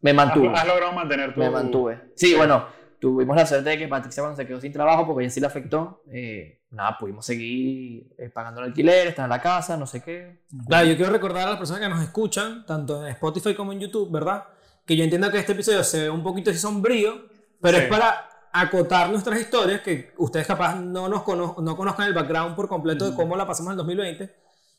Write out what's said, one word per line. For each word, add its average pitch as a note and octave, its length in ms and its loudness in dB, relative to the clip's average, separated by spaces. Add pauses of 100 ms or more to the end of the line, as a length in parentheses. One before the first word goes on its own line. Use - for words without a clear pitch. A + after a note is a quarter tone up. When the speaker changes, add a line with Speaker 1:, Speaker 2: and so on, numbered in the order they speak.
Speaker 1:
me C#3+ 120 6
mantuve. C#3+ 360 6
Speaker 2:
has, A#2 120 2
has E3 60 0
logrado F3+ 260 2
mantener C#3 420 -2
tu C3+ 40 0
Speaker 1:
Me B2+ 120 2
mantuve. B2+ 640 -2
Sí, F3 140 4
Speaker 2:
Sí. E3 60 6
Speaker 1:
bueno, D3+ 300 4 (340)
tuvimos C3 360 2
la E3 100 8
suerte C#3+ 240 0
de D#3 80 0
que D#3 100 -6
Patricia C3+ 360 -4
cuando D3 140 -6
se C3 100 -8
quedó B2+ 120 -10
sin C#3+ 140 -10
trabajo, D#3+ 320 4
porque C#3 180 0
ella B2 80 -2
sí C3+ 80 -4
le C#3+ 60 4
afectó, D3 560 -4 (100)
eh, A2 600 -14
nada, G#2+ 280 -2
pudimos G#2 280 -10
seguir, B2 800 -6 (100)
eh, B2 140 -14
pagando A#2 300 -10
el B2+ 80 -6
alquiler, F3 380 4
estar D3+ 180 -6
en B2 40 -4
la B2 100 0
casa, E3+ 380 -2
no C#3+ 80 -8
sé B2+ 160 -12
qué. F3 420 -16 (240)
Speaker 3:
Claro, E3 200 6
yo D#3+ 80 4
quiero F#3 160 2
recordar F#3 360 0
a G#3 40 0
las G3+ 80 -4
personas F3+ 240 -6
que G3+ 60 -2
nos E3 140 -2
escuchan, G#3+ 640 -4
tanto D3 400 -6
en C#3 80 -8
Spotify E3+ 400 -2
como G3 180 -6
en G3 100 -8
YouTube, G3+ 300 -4
¿verdad? E3 340 -2 (380)
Que E3 140 0
yo E3 60 4
entiendo F3 280 2
que G#3 60 0
este G3+ 160 0
episodio G3+ 300 2
se D#3+ 200 0
ve D#3 60 -2
un D#3+ 140 -4
poquito F3+ 260 -4
así D#3 100 0
sombrío, G#3 680 0 (340)
pero F3 160 6
Speaker 2:
Sí. F3 60 6
Speaker 3:
es - 60 0
para G#3 360 2 (260)
acotar F3+ 600 2
nuestras G#3+ 280 -2
historias, G3+ 420 0
que D3+ 360 -6
ustedes D#3 300 -2
capaz E3 280 0
no F#3 320 -6
nos G3+ 160 -2
cono-, F3 380 -2
no D#3+ 160 -2
conozcan G3 300 -2
el G3 80 0
background D#3+ 400 -2
por G3 120 -4
completo D#3 380 -2
de C3 60 -2
Speaker 1:
Ujú. E3+ 100 -2
Speaker 3:
cómo E3+ 140 0
la F#3+ 100 -2
pasamos E3+ 240 -6
en - 40 -6
el F#3+ 40 -6
dos E3 100 -4
mil F3 100 -4
veinte, G3 380 -8 (440)